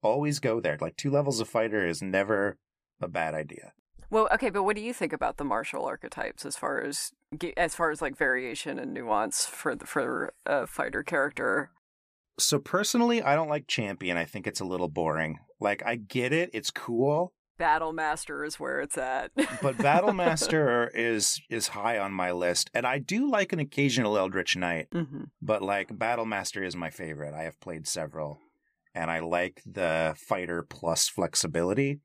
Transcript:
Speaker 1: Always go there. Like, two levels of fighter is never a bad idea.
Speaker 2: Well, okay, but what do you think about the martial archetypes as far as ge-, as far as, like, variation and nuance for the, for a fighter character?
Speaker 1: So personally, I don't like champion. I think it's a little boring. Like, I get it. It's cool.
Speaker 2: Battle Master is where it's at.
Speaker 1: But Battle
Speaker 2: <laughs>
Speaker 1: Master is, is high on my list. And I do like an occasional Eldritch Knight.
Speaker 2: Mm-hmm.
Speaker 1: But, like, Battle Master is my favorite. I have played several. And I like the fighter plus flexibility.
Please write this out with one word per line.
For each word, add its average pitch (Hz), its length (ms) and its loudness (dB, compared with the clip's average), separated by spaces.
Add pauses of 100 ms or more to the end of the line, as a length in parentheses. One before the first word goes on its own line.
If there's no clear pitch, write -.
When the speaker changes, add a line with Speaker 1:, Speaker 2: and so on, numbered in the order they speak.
Speaker 1:
Always 143 380 2
go 113 200 2
there. 76 200 0
Like, 80 160 -4
two 143 140 -2
levels 139 300 2
of 107 80 -2
fighter 107 380 2
is 85 160 -2
never 98 560 2 (420)
a 90 80 -4
bad 80 260 -2
idea. - 380 -8 (380)
Speaker 2:
Well, 214 240 4
okay, 214 160 2
but 196 140 0
what 208 120 2
do 208 60 -8
you 233 100 -6
think 170 200 -4
about 135 260 -2
the 143 60 -4
martial 113 420 -2
archetypes - 580 -8
as - 120 -8
far 135 260 -2
as - 300 -6 (260)
ge-, - 180 -6
as 170 180 0
far 165 160 2
as, 156 120 -4
like, 139 140 -4
variation 127 640 0
and - 140 -8
nuance 110 540 0
for - 300 -4
the, - 100 -12
for 127 480 -2 (100)
a 143 220 0
fighter - 360 -4
character? 139 680 0 (680)
Speaker 1:
So - 200 4
personally, 233 640 2
I 139 140 6
don't 156 120 0
like 147 200 -2
champion. 95 480 0
I 85 80 2
think 92 220 -8
it's - 140 -4
a 98 60 -2
little 90 220 0
boring. 80 500 0 (220)
Like, 101 260 0
I 120 100 0
get 123 360 -2
it. 170 200 2
It's 110 180 -4
cool. 143 640 0 (260)
Speaker 2:
Battle 160 340 2
Master 156 520 -4
is 156 140 -8
where 139 220 -4
it's 147 180 -4
at. 131 320 -4 (320)
Speaker 1:
But 131 160 2
Battle 175 340 6
Speaker 2:
<laughs> - 20 2
Speaker 1:
Master 156 800 4
is, 113 540 2
is 110 200 -2
high 107 300 0
on 98 140 -2
my 90 200 0
list. 87 420 2
And 123 120 0
I 131 120 0
do 214 320 0
like 202 220 2
an 170 80 0
occasional 127 580 2
Eldritch 95 380 2
Knight. 85 360 -2
Speaker 2:
Mm-hmm. 143 320 -4 (160)
Speaker 1:
But, 107 220 0
like, 98 340 -2
Battle 113 300 0
Master 98 380 -4
is 87 100 -4
my 82 160 -6
favorite. 73 440 -8
I 80 100 -6
have 82 160 -10
played 80 260 -10
several. 76 540 -6 (540)
And 82 160 -2
I 82 100 0
like 87 440 0
the 82 540 2
fighter 85 440 -2
plus - 460 0
flexibility. 92 960 0